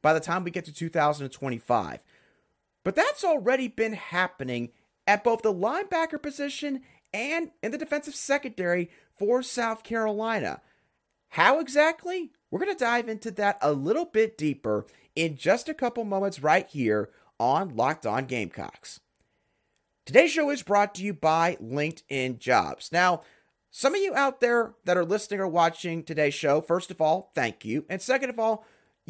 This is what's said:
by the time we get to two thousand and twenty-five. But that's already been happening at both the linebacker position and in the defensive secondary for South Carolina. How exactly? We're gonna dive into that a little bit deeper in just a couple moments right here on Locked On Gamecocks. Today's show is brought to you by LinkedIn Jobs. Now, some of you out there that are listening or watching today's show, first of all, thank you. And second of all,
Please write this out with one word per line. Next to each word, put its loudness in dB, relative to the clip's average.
by 4
the 4
time -2
we -6
get -8
to -18
two -8
thousand 0
and -10
twenty-five. -2
But -2
that's 0
already 0
been -4
happening -4
at 4
both 2
the 2
linebacker -2
position -6
and -4
in -4
the -6
defensive -6
secondary -2
for 2
South -4
Carolina. -2
How 6
exactly? 0
We're -4
gonna -2
dive 0
into -8
that 0
a 4
little 0
bit 0
deeper -2
in -2
just 0
a -4
couple -2
moments -2
right 4
here 0
on 0
Locked 0
On 0
Gamecocks. -8
Today's 6
show 2
is -4
brought 2
to -8
you -2
by 0
LinkedIn -4
Jobs. 0
Now, 2
some 0
of 0
you -2
out 0
there 2
that 2
are 2
listening -4
or -2
watching 0
today's 0
show, 2
first -2
of -14
all, 0
thank -4
you. -4
And -6
second -2
of -8
all, 0